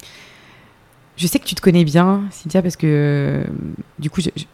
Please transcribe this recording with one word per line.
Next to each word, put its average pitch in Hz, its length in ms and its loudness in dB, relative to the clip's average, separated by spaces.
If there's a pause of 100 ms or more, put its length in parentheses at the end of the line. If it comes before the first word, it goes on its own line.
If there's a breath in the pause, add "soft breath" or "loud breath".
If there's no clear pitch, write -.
(1160 loud breath)
je 175 100 -2
sais - 120 0
que - 60 -10
tu - 100 -6
te - 60 -8
connais 175 240 4
bien, 180 460 4
Cynthia, 185 320 -2
parce 175 140 -4
que, 160 100 -2
euh, 143 580 0 (540)
du 147 120 -4
coup, - 100 -2
je, 156 160 -2
je, 151 180 -10